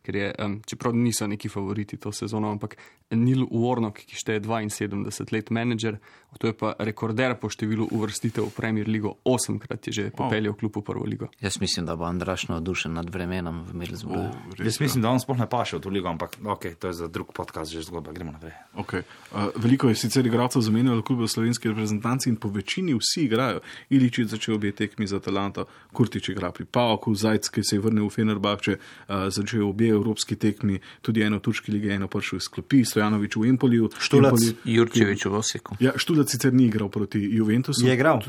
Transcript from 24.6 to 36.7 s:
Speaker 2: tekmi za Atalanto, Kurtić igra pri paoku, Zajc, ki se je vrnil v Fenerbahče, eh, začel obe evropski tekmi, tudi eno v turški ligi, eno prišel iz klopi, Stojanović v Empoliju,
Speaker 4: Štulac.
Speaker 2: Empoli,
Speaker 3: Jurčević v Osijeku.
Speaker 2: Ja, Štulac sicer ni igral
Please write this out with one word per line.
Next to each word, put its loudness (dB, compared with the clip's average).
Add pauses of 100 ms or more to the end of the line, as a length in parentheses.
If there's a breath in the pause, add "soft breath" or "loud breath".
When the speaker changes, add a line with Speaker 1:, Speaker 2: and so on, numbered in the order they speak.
Speaker 2:
tekmi -4
za -2
Atalanto, -2 (260 loud breath)
Kurtić 0
igra -4
pri -10
paoku, 2
Zajc, 2
ki 0
se 0
je 2
vrnil 2
v 0
Fenerbahče, 0
eh, 0 (480 loud breath)
začel 0
obe 2
evropski 2
tekmi, 0 (180 loud breath)
tudi 0
eno 2
v -2
turški -2
ligi, 0
eno -2
prišel -4
iz -6
klopi, 4
Stojanović 2
v 2
Empoliju, 4
Speaker 4:
Štulac. 6
Speaker 2:
Empoli, 4 (100)
Speaker 3:
Jurčević 4
v 0
Osijeku. -4
Speaker 2:
Ja, 4
Štulac 2
sicer 0
ni 8
igral 2